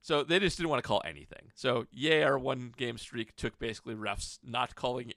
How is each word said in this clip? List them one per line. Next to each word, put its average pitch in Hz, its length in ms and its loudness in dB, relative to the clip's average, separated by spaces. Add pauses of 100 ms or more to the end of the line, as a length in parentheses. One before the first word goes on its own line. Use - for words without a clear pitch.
So 147 220 2
they 165 160 4
just 190 180 2
didn't 170 140 0
wanna 127 100 2
call 107 240 2
anything. - 480 -14
So, 123 380 0
yay, 151 320 4
our 139 160 4
one-game 123 580 -4
streak - 380 -8
took - 240 -6
basically 113 340 -6
refs 104 500 -6
not 123 320 -4
calling 123 420 -4